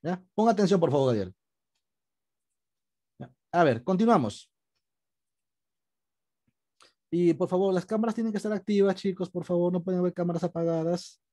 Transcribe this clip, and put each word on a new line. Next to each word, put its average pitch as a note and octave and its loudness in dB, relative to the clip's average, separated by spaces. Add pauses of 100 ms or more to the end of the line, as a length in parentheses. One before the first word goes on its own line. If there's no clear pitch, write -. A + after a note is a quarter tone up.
¿Ya? F3+ -6 (120)
Pon A3 4
atención, G3 4
por E3 2
favor, C3+ 2
Gadiel. F#2+ -4 (1800)
¿Ya? B2 -18 (200)
A E3+ 2
ver, A#2+ 2
continuamos. F#3 0 (2500)
Y, E3+ 2
por F3 -2
favor, F#3+ 0
las F3+ -2
cámaras A3 -2
tienen A3+ -4
que G#3 -6
estar G#3+ -4
activas, G3 0
chicos. F#3 -6
Por F3 -8
favor, F3 0
no F3+ -2
pueden F#3 -2
haber F3+ 0
cámaras F3 -4
apagadas. E3 -4 (120)